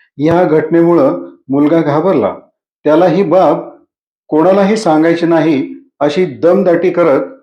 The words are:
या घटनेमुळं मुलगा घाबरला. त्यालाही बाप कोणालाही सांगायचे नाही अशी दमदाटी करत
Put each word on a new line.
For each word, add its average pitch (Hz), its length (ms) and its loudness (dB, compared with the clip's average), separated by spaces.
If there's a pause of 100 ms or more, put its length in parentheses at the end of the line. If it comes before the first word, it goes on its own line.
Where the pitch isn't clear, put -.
(180)
या 165 260 0
घटनेमुळं 160 880 0 (180)
मुलगा 147 320 0
घाबरला. 147 540 -2 (480)
त्यालाही 165 400 2
बाप 170 500 0 (540)
कोणालाही 190 500 2
सांगायचे 170 480 0
नाही 160 480 0 (260)
अशी 147 260 -2
दमदाटी 170 680 0
करत 165 300 0 (220)